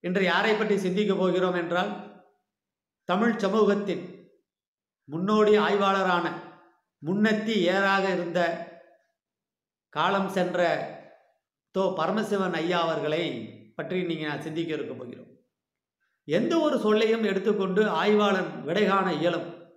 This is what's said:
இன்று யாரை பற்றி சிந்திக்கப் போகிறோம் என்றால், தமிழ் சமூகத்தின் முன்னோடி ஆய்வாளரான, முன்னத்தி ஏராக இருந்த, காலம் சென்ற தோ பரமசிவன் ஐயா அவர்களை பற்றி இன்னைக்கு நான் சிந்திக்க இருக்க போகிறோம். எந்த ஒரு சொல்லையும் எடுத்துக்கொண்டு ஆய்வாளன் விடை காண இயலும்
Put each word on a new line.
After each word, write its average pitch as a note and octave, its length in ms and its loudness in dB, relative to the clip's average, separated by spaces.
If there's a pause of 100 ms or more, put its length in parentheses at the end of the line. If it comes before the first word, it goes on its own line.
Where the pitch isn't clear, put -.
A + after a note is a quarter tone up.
இன்று F3+ 200 0
யாரை F#3+ 300 2
பற்றி G#3+ 240 2
சிந்திக்கப் F#3 400 0
போகிறோம் F3+ 400 2
என்றால், F3 320 -2 (1160)
தமிழ் G#3 280 2
சமூகத்தின் G3 680 0 (1040)
முன்னோடி G#3 480 4
ஆய்வாளரான, G3 720 2 (760)
முன்னத்தி G#3 540 0 (100)
ஏராக G3 460 2
இருந்த, F3 280 -2 (1500)
காலம் F#3+ 380 0
சென்ற F3+ 400 0 (1040)
தோ F#3+ 180 0
பரமசிவன் F#3 680 -2
ஐயா F3 200 0
அவர்களை D#3 420 -2 (520)
பற்றி F3+ 260 -4
இன்னைக்கு D#3+ 260 -4
நான் D3 200 -6
சிந்திக்க D#3+ 280 -6
இருக்க C#3 200 -8
போகிறோம். A#2+ 360 -16 (1000)
எந்த A3 300 0
ஒரு D4+ 200 2
சொல்லையும் G#3+ 520 2
எடுத்துக்கொண்டு F#3+ 540 0 (100)
ஆய்வாளன் G3 580 2 (120)
விடை F#3 220 0
காண F#3+ 260 2
இயலும் E3 360 -2 (280)